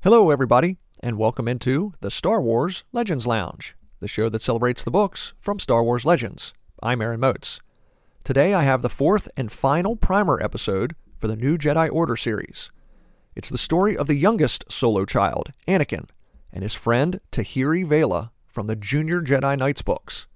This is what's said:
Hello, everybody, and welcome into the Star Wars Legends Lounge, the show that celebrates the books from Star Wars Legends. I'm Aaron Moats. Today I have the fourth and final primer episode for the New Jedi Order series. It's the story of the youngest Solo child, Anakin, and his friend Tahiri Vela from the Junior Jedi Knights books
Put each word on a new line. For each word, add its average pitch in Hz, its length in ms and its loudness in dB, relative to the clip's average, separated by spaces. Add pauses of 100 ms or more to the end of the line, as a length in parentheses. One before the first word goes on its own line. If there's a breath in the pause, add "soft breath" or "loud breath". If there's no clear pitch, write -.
Hello, 208 240 8
everybody, 135 460 4 (240)
and 113 180 -4
welcome 113 300 0
into 131 520 -2
the 104 120 -6
Star 202 280 0
Wars 127 520 0
Legends 180 340 -2
Lounge, 110 480 -4 (240)
the 98 80 -10
show 110 220 -2
that 110 120 -4
celebrates 120 440 0
the - 80 -4
books 196 440 -2
from 202 220 -6
Star 117 240 2
Wars 120 220 0
Legends. 131 480 0 (280)
I'm 117 220 -2
Aaron 113 160 -4
Moats. - 420 -2 (640)
Today 147 320 2
I 175 80 2
have 131 200 2
the 123 60 0
fourth 175 480 0
and 117 140 -6
final 175 460 0
primer 185 440 4
episode 107 540 -2 (240)
for - 80 -4
the 110 80 0
New 131 240 0
Jedi 151 340 0
Order 147 240 0
series. - 540 -6 (640)
It's - 140 -8
the 123 100 -6
story 185 380 0
of 139 100 -2
the 151 80 2
youngest 156 540 2
Solo 107 380 2
child, - 460 -2 (140)
Anakin, 160 420 -2 (440)
and 95 100 -8
his 104 120 -4
friend 139 440 0 (140)
Tahiri 156 520 -2
Vela 127 460 0 (160)
from 107 220 -8
the 110 80 -4
Junior 151 440 -2
Jedi 139 380 0
Knights 139 240 -2
books - 540 -4